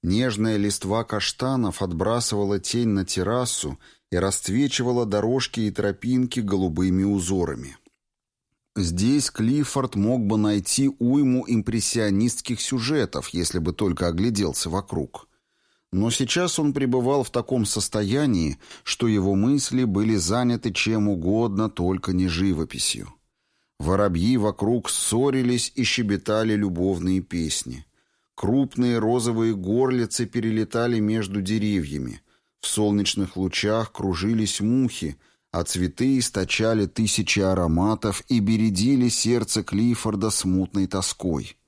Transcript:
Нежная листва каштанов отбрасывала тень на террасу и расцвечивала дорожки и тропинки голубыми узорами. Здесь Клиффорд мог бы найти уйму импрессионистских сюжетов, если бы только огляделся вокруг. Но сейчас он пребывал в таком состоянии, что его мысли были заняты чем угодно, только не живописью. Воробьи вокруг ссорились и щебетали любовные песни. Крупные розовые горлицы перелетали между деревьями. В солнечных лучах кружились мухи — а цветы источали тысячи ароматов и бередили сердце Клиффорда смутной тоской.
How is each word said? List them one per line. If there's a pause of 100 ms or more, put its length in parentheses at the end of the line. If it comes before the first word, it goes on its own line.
Нежная
листва
каштанов
отбрасывала
тень
на
террасу (320)
и
расцвечивала
дорожки
и
тропинки
голубыми
узорами. (1000)
Здесь
Клиффорд
мог
бы
найти
уйму
импрессионистских
сюжетов,
если
бы
только
огляделся
вокруг. (640)
Но
сейчас
он
пребывал
в
таком
состоянии, (260)
что
его
мысли
были
заняты
чем
угодно,
только
не
живописью. (680)
Воробьи
вокруг
ссорились
и
щебетали
любовные
песни. (560)
Крупные
розовые
горлицы
перелетали
между
деревьями. (400)
В
солнечных
лучах
кружились
мухи — (340)
а
цветы
источали
тысячи
ароматов
и
бередили
сердце
Клиффорда
смутной
тоской.